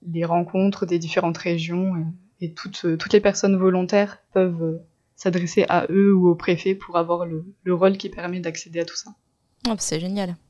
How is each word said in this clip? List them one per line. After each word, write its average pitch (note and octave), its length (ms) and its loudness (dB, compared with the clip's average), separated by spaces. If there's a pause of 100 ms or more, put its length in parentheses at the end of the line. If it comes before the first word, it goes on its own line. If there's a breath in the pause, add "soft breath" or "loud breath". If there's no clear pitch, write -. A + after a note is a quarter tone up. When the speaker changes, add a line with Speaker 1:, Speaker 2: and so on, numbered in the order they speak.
(100)
Speaker 1:
les E3 140 -2
rencontres F3 640 0
des F3 120 0
différentes E3 380 -2
régions. F3 560 -2 (480)
Et, F3 60 -6
et E3 80 -10
toutes, - 320 -8
euh, D#3+ 100 0
toutes - 160 -8
les G#3 80 8
personnes G3 380 2
volontaires F#3 600 2 (140)
peuvent, F3+ 300 2
euh, E3 160 -2 (360)
s'adresser F3+ 540 0
à F3 220 2
eux G3 220 6
ou F#3 160 6
au E3+ 60 6
préfet F3+ 400 0
pour F3 220 -6
avoir E3+ 300 0
le, E3 180 -8 (180)
le F3+ 120 0
rôle F#3+ 220 4
qui G3 120 -8
permet F3+ 320 -8
d'accéder E3 400 -8
à E3 40 -2
tout - 120 -12
ça. - 140 -12 (580)
Speaker 2:
Oh, A3+ 100 0
c'est - 220 -4
génial. F#3 360 -4 (140)